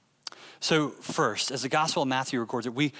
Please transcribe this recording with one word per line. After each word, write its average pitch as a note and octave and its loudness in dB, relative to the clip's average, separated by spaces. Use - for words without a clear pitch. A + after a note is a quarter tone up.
So D3+ 2
first, - 0
as B2+ -4
the C3+ -2
Gospel D#3 2
of C3+ 0
Matthew C3 0
records A#2 -2
it, A#2+ -4
we, C#3+ 2